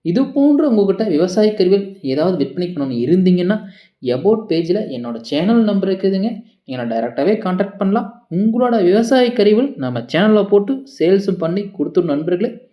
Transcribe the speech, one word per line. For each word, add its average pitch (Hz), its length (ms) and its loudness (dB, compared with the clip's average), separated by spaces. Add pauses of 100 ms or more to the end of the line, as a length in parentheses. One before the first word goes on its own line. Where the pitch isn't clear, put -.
இது 190 240 0
போன்ற 285 440 2
உங்ககிட்ட 202 340 2
விவசாய 208 500 2
கருவிகள் 196 480 0
ஏதாவது 151 360 -2
விற்பனை 175 300 -4
பண்ணணும்னு 139 380 -6
இருந்தீங்கன்னா, 180 520 2 (460)
about 156 360 0 (100)
பேஜ்ல 170 300 -2 (100)
என்னோட 120 320 -10
சேனல் 202 420 0
நம்பர் 196 260 0
இருக்குதுங்க. 190 400 -2 (360)
நீங்க 127 180 -8
என்ன - 20 -4
டைரக்டாவே 120 520 -2
கான்டாக்ட் 185 400 -4
பண்ணலாம். 202 540 -2
உங்களோட 226 520 0
விவசாய 233 500 2
கருவிகள் 214 420 2
நம்ம 127 240 -6
சேனல்ல 202 480 2
போட்டு 202 360 0 (160)
சேல்ஸும் 190 380 2
பண்ணி 170 240 -2
கொடுத்துரும் 170 520 -2
நண்பர்களே. 175 360 -2 (240)